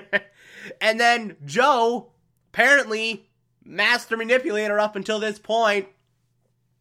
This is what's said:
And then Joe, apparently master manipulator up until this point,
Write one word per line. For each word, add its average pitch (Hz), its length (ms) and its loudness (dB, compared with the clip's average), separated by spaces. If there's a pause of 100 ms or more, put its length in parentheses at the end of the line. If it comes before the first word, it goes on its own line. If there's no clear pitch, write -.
(800)
And 220 180 0
then 233 460 2
Joe, 233 680 0 (400)
apparently 226 760 0 (340)
master 226 540 -2
manipulator 220 640 0
up 214 160 -2
until 208 240 -4
this 214 200 -6
point, 208 480 0 (920)